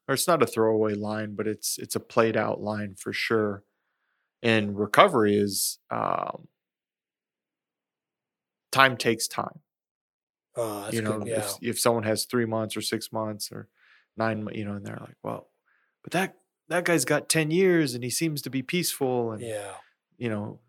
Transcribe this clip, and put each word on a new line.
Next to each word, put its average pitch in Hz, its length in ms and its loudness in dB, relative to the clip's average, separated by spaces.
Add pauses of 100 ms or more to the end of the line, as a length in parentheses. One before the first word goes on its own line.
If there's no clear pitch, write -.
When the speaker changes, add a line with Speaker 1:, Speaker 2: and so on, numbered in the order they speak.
Speaker 1:
or 139 80 0
it's - 140 -2
not 165 140 6
a 117 40 4
throwaway 110 480 4
line, 107 400 -4
but 104 140 -4
it's, - 300 -4
it's - 180 -6
a 110 40 -2
played 113 360 2
out 107 240 0
line 104 380 -4
for 110 140 -8
sure. 107 520 0 (800)
And 107 360 2
recovery 107 580 2
is, 101 420 -2 (120)
um, 50 580 -4 (2250)
time 131 260 6
takes 117 300 2
time. - 340 -6 (960)
Speaker 2:
Oh, 110 260 -4
that's 107 120 -6
Speaker 1:
You 113 80 -2
know, 107 180 0
Speaker 2:
good, 104 80 -6
Speaker 1:
if, 107 320 -2
Speaker 2:
yeah. 117 100 -4
Speaker 1:
if 107 100 -2
someone 117 240 4
has 110 220 0
three 120 200 0
months 110 300 -4
or 107 60 -6
six - 300 -4
months 110 380 -6
or 107 180 -14 (480)
nine 110 280 -2
mo-, 104 80 -8
you 104 120 -6
know, 101 80 -6
and 101 140 -8
they're 107 140 -10
like, - 220 -18
"Well, 107 260 -8 (540)
but - 100 -14
that, 180 240 0 (320)
that 170 160 0
guy's 170 200 4
got 147 240 0
ten 160 220 2
years 170 440 4
and 123 100 -6
he 123 60 -4
seems 156 320 -2
to - 80 -6
be 131 120 -2
peaceful 127 680 0
and, 107 100 -8
Speaker 2:
Yeah. 104 320 -8 (420)
Speaker 1:
you 120 140 -2
know, 107 380 -6